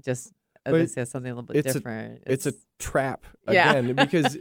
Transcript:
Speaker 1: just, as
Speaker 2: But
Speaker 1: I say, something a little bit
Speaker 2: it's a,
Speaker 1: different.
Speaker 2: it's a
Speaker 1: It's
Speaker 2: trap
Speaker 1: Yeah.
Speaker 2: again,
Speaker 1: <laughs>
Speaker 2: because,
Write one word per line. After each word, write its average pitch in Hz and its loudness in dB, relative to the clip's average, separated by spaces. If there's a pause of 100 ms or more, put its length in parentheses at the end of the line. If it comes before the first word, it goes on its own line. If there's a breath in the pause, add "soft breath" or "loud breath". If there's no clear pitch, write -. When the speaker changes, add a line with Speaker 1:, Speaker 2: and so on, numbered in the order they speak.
Speaker 1:
just, - -6 (320)
as 139 -2
Speaker 2:
But 165 6
Speaker 1:
I 165 0
say, 127 -6
something 127 -8
a 120 -8
little 120 -12
bit - -2
Speaker 2:
it's 139 0
a, 127 0
Speaker 1:
different. 113 -8
Speaker 2:
it's 131 -2
a 139 -2
Speaker 1:
It's - -10 (120)
Speaker 2:
trap - -4 (240)
Speaker 1:
Yeah. 170 6
Speaker 2:
again, 127 2
Speaker 1:
<laughs> - -
Speaker 2:
because, 151 2